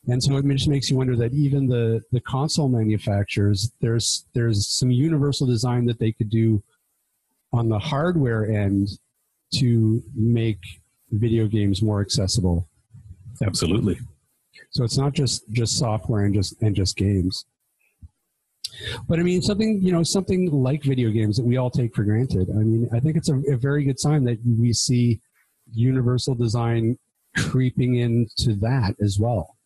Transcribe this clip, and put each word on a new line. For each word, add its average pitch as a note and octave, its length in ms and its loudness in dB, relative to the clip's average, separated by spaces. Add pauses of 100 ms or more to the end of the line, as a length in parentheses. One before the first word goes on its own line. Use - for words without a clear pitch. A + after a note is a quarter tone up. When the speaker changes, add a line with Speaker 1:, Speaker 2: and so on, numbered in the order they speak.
Speaker 1:
And B2+ 140 0
so C3+ 140 0
it C#3 100 0
just C#3 220 0
makes C#3 220 0
you C3 80 0
wonder B2+ 180 0
that A#2 180 0
even C#3 340 0
the, A2+ 340 0 (100)
the A#2+ 80 0
console C#3+ 480 -2
manufacturers, G#2 1120 0
there's, A2+ 540 -2
there's A2+ 340 0
some B2+ 240 0
universal C#3+ 560 0
design A#2+ 380 0
that A#2+ 140 -2
they A2 120 0
could A2 180 -4
do A2 340 2 (920)
on A#2 160 0
the G#2+ 100 0
hardware C#3 720 -2
end G2+ 480 0 (580)
to A2+ 480 2 (120)
make A2+ 440 0 (520)
video A2+ 360 2
games G2+ 340 0
more G#2+ 200 0
accessible. F#2 680 0 (760)
Speaker 2:
Absolutely. G2+ 580 0 (720)
Speaker 1:
So B2+ 120 -2
it's A#2 140 -2
not C#3 160 0
just, - 380 -4
just A2+ 260 -2
software A2 480 0
and G2+ 80 2
just, G2 280 -2
and G#2+ 140 0
just F#2+ 220 -2
games. F#2+ 480 0 (1600)
But E3 120 0
I F3 40 0
mean, F3+ 180 0
something, G#3 400 0
you F#3 100 2
know, E3+ 120 2
something F#3 480 0
like C#3 320 0
video B2+ 260 0
games G#2+ 280 0
that A#2 80 -2
we A#2+ 120 2
all B2+ 120 0
take A#2+ 240 -2
for A2 100 -2
granted. G#2 480 0
I G#2 80 0
mean, A2+ 340 2
I A#2 60 0
think D#3 180 0
it's D#3+ 120 -2
a, C#3+ 60 2 (160)
a C3 60 0
very C#3+ 260 0
good C3+ 160 -2
sign D3 260 2
that A#2 200 0
we A#2+ 260 2
see A#2+ 480 2 (540)
universal B2 640 2
design A#2 600 0 (380)
creeping B2+ 600 0
into A#2+ 600 0
that A2 460 0
as G2+ 180 0
well. A2 360 -2 (100)